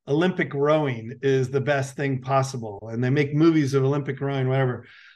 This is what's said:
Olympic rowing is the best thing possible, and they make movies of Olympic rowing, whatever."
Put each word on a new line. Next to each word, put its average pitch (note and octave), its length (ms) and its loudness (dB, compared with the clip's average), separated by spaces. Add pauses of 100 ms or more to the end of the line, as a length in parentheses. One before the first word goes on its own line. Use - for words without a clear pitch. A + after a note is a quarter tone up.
Olympic D#3+ 480 0
rowing C#3 680 0
is C3+ 280 2
the C3+ 100 0
best C3 360 -2
thing C#3 240 -2
possible, A2+ 720 -4
and A#2 100 -4
they C3 80 2
make D3 240 2
movies D3+ 400 4
of C3+ 80 2
Olympic C3+ 380 -2
rowing, C#3 280 -2
whatever." C3 380 0 (300)